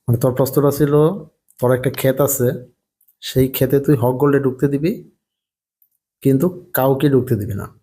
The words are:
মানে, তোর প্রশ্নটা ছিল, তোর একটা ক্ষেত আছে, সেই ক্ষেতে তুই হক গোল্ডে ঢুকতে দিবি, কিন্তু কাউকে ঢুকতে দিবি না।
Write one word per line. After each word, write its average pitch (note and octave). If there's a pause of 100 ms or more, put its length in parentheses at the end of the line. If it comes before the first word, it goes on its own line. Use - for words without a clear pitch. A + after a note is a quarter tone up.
মানে, A#2+
তোর B2+
প্রশ্নটা C#3
ছিল, C#3+ (640)
তোর B2
একটা B2+
ক্ষেত C3+
আছে, B2+ (760)
সেই C3
ক্ষেতে C3+
তুই C#3+
হক B2
গোল্ডে C#3+
ঢুকতে C3+
দিবি, D3 (1300)
কিন্তু C3+ (280)
কাউকে C#3
ঢুকতে B2+
দিবি G2+
না। - (160)